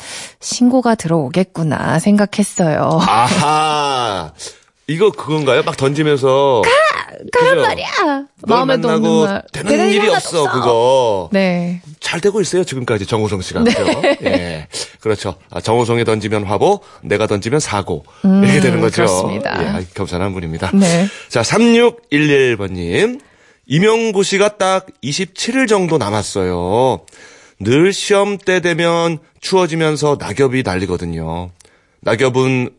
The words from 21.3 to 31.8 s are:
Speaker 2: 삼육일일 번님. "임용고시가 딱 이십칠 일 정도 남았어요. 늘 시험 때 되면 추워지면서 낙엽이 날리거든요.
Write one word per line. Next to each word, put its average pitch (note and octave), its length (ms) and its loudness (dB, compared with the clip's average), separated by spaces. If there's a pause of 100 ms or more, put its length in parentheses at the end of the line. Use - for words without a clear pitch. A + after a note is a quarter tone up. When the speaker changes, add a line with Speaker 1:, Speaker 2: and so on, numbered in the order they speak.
Speaker 2:
삼육일일 D3+ 1120 2
번님. G2 640 -2 (460)
"임용고시가 G#3 880 2
딱 F#3+ 300 0 (160)
이십칠 F#3 520 -6
일 C4 140 2
정도 F3+ 300 2
남았어요. G2+ 1040 0 (580)
늘 C#3+ 320 2
시험 G3+ 460 0
때 F#3 220 0
되면 E3+ 580 0 (220)
추워지면서 D#3 760 0
낙엽이 B2 460 0
날리거든요. F2 840 -4 (500)